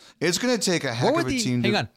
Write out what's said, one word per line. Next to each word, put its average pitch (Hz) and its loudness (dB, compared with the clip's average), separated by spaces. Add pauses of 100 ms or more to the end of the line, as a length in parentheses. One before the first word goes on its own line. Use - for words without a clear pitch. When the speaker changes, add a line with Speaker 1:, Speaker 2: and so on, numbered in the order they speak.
(200)
Speaker 1:
It's 175 0
gonna 240 0
take 170 0
a 127 -2
heck 123 0
Speaker 2:
What 240 4
would 349 2
Speaker 1:
of - -2
a - -2
Speaker 2:
the, 262 -2
Speaker 1:
team 123 0
Speaker 2:
hang 208 2
Speaker 1:
to 208 2
Speaker 2:
on. 131 -4